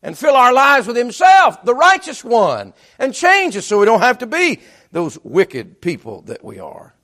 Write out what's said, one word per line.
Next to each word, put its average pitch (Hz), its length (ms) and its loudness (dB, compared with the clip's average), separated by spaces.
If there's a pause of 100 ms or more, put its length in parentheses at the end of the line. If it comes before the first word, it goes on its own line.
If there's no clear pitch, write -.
and 160 160 -14
fill 285 160 0
our 247 180 4
lives 269 360 2
with 233 80 -6
Himself, 320 680 2
the 240 120 0
righteous 320 480 0
one, 160 500 -2 (240)
and 262 160 -4
change 370 420 0
us 190 100 -10
so 208 120 0
we 202 80 4
don't 220 140 4
have 247 180 2
to 247 80 -12
be 320 320 -2 (320)
those 165 320 -6
wicked 139 580 -4
people 117 420 -10
that 110 200 -16
we 98 160 -20
are. - 340 -20 (120)